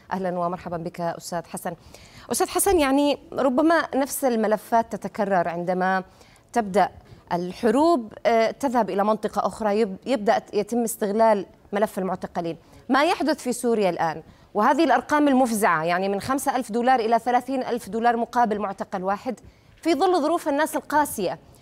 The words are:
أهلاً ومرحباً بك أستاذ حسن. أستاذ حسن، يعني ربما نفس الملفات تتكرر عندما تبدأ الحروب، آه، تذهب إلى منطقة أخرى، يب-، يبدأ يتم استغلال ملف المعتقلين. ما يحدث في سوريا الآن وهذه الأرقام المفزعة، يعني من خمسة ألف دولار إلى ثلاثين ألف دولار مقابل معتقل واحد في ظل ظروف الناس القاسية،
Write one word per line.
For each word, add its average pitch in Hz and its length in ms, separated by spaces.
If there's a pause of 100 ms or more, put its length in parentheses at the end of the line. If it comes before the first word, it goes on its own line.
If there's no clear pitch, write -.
(120)
أهلاً 185 260
ومرحباً 175 380
بك 170 240
أستاذ 170 460
حسن. 180 280 (580)
أستاذ 359 160
حسن، 370 300
يعني 285 400 (140)
ربما 302 420 (200)
نفس 277 300
الملفات 220 720
تتكرر 190 520
عندما 180 560 (480)
تبدأ 202 360 (440)
الحروب، 220 800 (140)
آه، 226 240
تذهب 233 400
إلى 196 140
منطقة 214 420
أخرى، 202 340
يب-، 190 160 (100)
يبدأ 220 360 (100)
يتم 220 300
استغلال 214 640 (260)
ملف 202 260
المعتقلين. 180 580 (320)
ما 285 160
يحدث 320 380
في 247 100
سوريا 220 380
الآن 160 320 (320)
وهذه 262 300
الأرقام 285 440
المفزعة، 220 560
يعني 180 240
من 196 120
خمسة 262 360
ألف 247 160
دولار 240 280
إلى 226 180
ثلاثين 247 440
ألف 226 260
دولار 226 280
مقابل 226 420
معتقل 196 460
واحد 202 360 (360)
في 330 180
ظل 359 280
ظروف 320 260
الناس 302 280
القاسية، 240 640 (240)